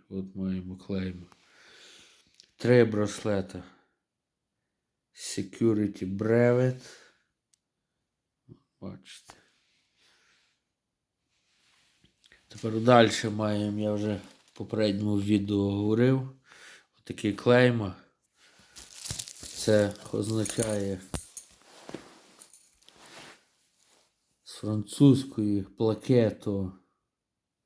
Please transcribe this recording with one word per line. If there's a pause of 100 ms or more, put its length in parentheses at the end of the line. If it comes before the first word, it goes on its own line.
От
маємо
клейми. (1300)
Три
браслета. (1500)
Security
Brevet. (2000)
Бачите. (3250)
Тепер
далі (200)
маємо,
я
вже (240)
в
попередньому
відео
говорив, (580)
отакі
клейма. (1400)
Це (180)
означає (3500)
з
французької
плакето (880)